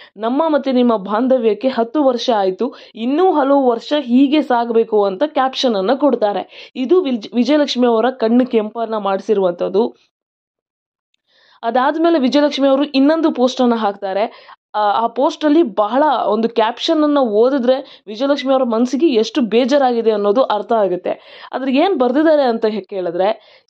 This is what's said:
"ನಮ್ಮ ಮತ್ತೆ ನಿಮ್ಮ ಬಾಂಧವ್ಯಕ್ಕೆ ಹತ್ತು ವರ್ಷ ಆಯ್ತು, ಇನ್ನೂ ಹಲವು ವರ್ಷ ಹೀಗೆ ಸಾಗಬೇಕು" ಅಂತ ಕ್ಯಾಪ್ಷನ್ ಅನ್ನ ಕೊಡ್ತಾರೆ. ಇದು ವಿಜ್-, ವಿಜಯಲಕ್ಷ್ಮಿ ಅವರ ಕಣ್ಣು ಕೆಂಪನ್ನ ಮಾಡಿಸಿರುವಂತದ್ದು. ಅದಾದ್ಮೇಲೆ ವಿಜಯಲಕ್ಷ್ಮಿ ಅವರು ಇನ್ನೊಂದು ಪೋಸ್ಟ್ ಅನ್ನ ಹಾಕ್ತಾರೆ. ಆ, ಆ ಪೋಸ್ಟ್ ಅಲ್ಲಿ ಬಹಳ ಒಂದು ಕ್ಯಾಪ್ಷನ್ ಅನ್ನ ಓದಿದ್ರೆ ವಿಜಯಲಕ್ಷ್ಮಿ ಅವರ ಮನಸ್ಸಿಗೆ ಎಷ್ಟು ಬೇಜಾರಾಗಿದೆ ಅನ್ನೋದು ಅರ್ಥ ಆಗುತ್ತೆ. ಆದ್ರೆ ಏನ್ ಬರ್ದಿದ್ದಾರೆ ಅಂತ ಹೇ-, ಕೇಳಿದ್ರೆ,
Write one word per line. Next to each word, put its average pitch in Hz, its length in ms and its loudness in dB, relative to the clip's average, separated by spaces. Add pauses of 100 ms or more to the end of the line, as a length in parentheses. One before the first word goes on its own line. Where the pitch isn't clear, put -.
(180)
"ನಮ್ಮ 247 300 -2
ಮತ್ತೆ 285 240 0
ನಿಮ್ಮ 240 260 2
ಬಾಂಧವ್ಯಕ್ಕೆ 220 680 0
ಹತ್ತು 254 360 -2
ವರ್ಷ 247 340 0
ಆಯ್ತು, 196 360 -2 (220)
ಇನ್ನೂ 285 360 0
ಹಲವು 277 380 2
ವರ್ಷ 233 300 -4
ಹೀಗೆ 269 420 2
ಸಾಗಬೇಕು" 226 640 0
ಅಂತ 190 200 -2
ಕ್ಯಾಪ್ಷನ್ 262 500 -2
ಅನ್ನ 196 180 0
ಕೊಡ್ತಾರೆ. 214 840 -2
ಇದು 320 260 0
ವಿಜ್-, 247 340 -4
ವಿಜಯಲಕ್ಷ್ಮಿ 247 520 0
ಅವರ 233 220 2
ಕಣ್ಣು 247 360 -2
ಕೆಂಪನ್ನ 220 520 -4
ಮಾಡಿಸಿರುವಂತದ್ದು. 196 1000 -2 (1700)
ಅದಾದ್ಮೇಲೆ 294 560 0
ವಿಜಯಲಕ್ಷ್ಮಿ 277 480 2
ಅವರು 269 160 2
ಇನ್ನೊಂದು 294 480 2
ಪೋಸ್ಟ್ 254 300 0
ಅನ್ನ 240 140 2
ಹಾಕ್ತಾರೆ. 202 800 -6 (200)
ಆ, 214 40 -2
ಆ 214 280 0
ಪೋಸ್ಟ್ 302 380 -2
ಅಲ್ಲಿ 302 180 4
ಬಹಳ 214 400 0 (240)
ಒಂದು 226 220 -2
ಕ್ಯಾಪ್ಷನ್ 247 540 0
ಅನ್ನ 294 140 2
ಓದಿದ್ರೆ 254 880 0
ವಿಜಯಲಕ್ಷ್ಮಿ 262 460 -2
ಅವರ 262 100 2
ಮನಸ್ಸಿಗೆ 247 440 0
ಎಷ್ಟು 240 340 0
ಬೇಜಾರಾಗಿದೆ 240 680 2
ಅನ್ನೋದು 202 320 0
ಅರ್ಥ 208 280 -4
ಆಗುತ್ತೆ. 185 840 -4
ಆದ್ರೆ 254 220 -4
ಏನ್ 330 240 2
ಬರ್ದಿದ್ದಾರೆ 285 440 2
ಅಂತ 226 220 0
ಹೇ-, 214 160 -2
ಕೇಳಿದ್ರೆ, 185 880 -4